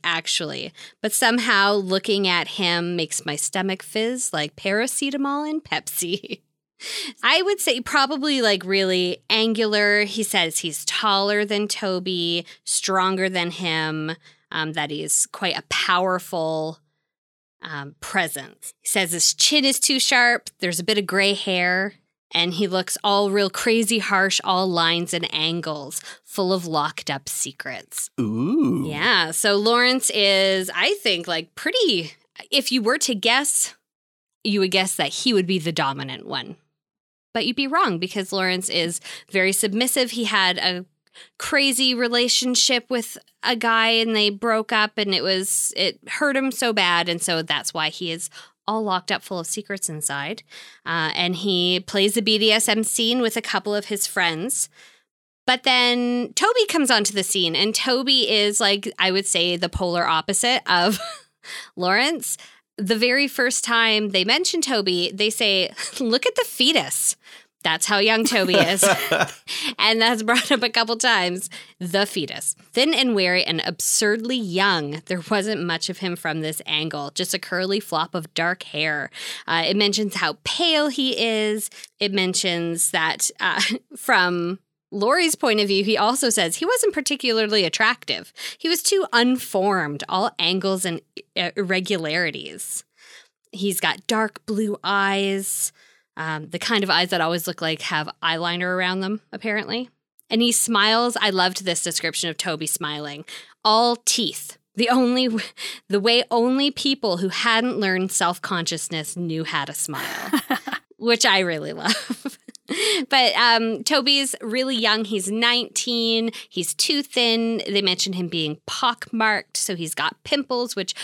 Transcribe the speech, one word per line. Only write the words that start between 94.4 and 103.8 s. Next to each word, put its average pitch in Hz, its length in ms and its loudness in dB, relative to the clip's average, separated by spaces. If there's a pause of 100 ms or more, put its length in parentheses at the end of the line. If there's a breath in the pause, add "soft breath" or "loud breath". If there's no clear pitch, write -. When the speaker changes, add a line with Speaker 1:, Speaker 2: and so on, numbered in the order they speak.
Speaker 1:
blue 214 380 -2
eyes, 196 880 0 (440 soft breath)
um, 156 340 -6
the 175 100 -6
kind 208 240 0
of 190 60 0
eyes 175 200 2
that 175 100 2
always 165 280 0
look 170 120 -6
like 160 220 -2
have 156 260 -2 (140)
eyeliner 175 540 0
around 185 240 0
them, 202 200 -4 (120)
apparently. 220 580 -4 (400)
And 226 100 2
he 233 120 4
smiles. 220 680 4
I 208 100 2
loved 185 340 2
this 170 180 -2
description 165 480 -4
of 151 60 -6
Toby 156 320 -4
smiling. 147 560 -6 (400 loud breath)
"All 233 320 6